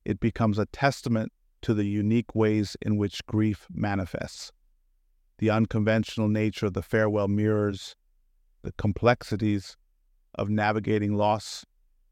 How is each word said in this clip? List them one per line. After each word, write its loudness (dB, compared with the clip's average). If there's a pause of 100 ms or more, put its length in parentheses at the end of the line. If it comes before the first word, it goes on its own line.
it -2
becomes 2
a 0
testament -2 (320)
to 0
the 2
unique 0
ways 2
in 0
which -4
grief 0
manifests. -6 (880)
The 2
unconventional 2
nature 0
of -2
the -4
farewell 2
mirrors 0 (680)
the -8
complexities 0 (600)
of -2
navigating 0
loss -2 (460)